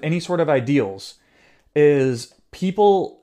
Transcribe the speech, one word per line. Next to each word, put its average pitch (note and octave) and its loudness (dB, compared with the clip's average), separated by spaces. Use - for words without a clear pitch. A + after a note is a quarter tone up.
any E3 -2
sort F3 -6
of D3+ 0
ideals, A#2+ -2
is C3+ 2
people F#3+ 0